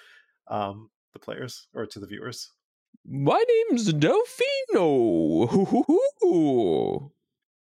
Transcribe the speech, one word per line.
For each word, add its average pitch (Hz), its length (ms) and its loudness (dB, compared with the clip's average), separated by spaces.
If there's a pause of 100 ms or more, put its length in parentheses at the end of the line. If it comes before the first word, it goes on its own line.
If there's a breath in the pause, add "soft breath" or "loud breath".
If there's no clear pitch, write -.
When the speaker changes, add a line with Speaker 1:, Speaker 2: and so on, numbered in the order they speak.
(480 soft breath)
Speaker 1:
um, 107 420 -8 (220)
the - 60 -20
players - 560 -14
or 117 120 -8
to - 120 -16
the 98 80 -16
viewers." 104 440 -14 (580)
Speaker 2:
My 147 340 0 (280)
name's 233 220 0
Delfino. 480 840 0
<laughs> 113 760 2
Hoo-hoo-hoo. 151 1600 2 (600)